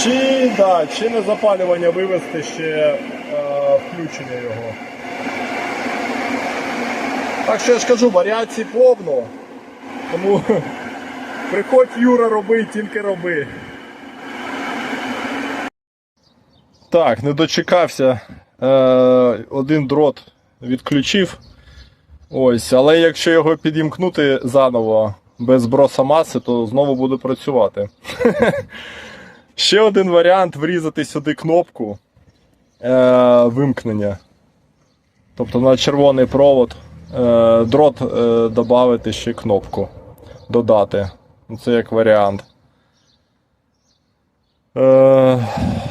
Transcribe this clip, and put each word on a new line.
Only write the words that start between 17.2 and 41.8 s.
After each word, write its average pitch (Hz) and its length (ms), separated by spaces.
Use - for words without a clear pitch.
не 143 100
дочекався. 143 880
Е, 127 40
один 139 360
дрот 143 360
відключив. 135 760
Ось, 127 420
але 147 280
якщо 165 300
його 160 260
підімкнути 156 880
заново... 113 680
Без 123 240
броса 131 360
маси, 147 380
то 120 260
знову 135 280
буде 131 220
працювати. 123 720
<laughs> - 1300
Ще - 260
один 196 300
варіант — 175 460
врізати 156 480
сюди 147 300
кнопку, 160 640
е, 123 640
вимкнення. 117 760
Тобто 120 240
на 131 160
червоний 139 500
провод, 135 500
е, 117 500
дрот, 139 380
е, 117 460
добавити 120 640
ще - 200
кнопку, 98 560
додати. 104 640
Ну, 113 100
це - 140
як 117 200